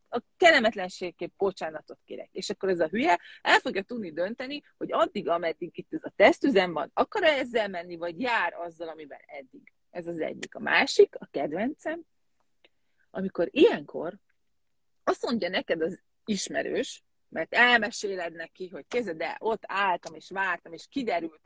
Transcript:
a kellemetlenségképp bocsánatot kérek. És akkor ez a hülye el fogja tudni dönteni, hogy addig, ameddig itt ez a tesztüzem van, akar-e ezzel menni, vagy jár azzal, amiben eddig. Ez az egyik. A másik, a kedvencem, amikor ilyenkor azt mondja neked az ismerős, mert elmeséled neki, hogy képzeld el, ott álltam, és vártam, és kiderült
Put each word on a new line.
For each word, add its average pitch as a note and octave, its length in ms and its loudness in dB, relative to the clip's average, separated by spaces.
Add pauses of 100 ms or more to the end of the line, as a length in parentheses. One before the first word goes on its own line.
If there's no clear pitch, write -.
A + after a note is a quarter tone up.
a A#3+ 140 -6 (140)
kellemetlenségképp G3+ 1000 4
bocsánatot D#3+ 680 -4
kérek. - 280 -14
És - 180 -10
akkor G3 180 -4
ez F3+ 120 2
a E3+ 60 2
hülye C4+ 340 2 (220)
el F4 160 6
fogja G3 240 -2
tudni G#3 300 -8
dönteni, A#3+ 500 -6 (140)
hogy - 160 -8
addig, D4 360 0
ameddig E3+ 500 -2
itt - 140 -14
ez - 120 -8
a D3 120 -10
tesztüzem G#3 560 6
van, D3 220 -4
akar-e D#4 440 2
ezzel A#3+ 300 -2
menni, F3 280 -10
vagy E3+ 240 -6
jár A3+ 340 0
azzal, E3 340 -10
amiben D#3 380 -14
eddig. C#3+ 460 -18 (180)
Ez E3+ 160 -10
az E3+ 140 -6
egyik. - 340 -8
A - 60 -10
másik, F#3 580 4
a - 120 -16
kedvencem, A#3 680 -4 (1080)
amikor F#3 400 -2
ilyenkor F3+ 640 2 (880)
azt - 200 -2
mondja A#3 240 -2
neked F#3 340 -2
az - 200 -4 (220)
ismerős, F3+ 800 -4 (240)
mert - 260 -6
elmeséled G#3 800 2
neki, E3 360 -12
hogy E3 200 -14
képzeld F#3+ 320 -4
el, D#3 180 -6
ott G#3+ 280 -4
álltam, F#3 480 -2
és D#3 160 -18
vártam, F3+ 420 -4
és D#3+ 180 -16
kiderült F3+ 560 -4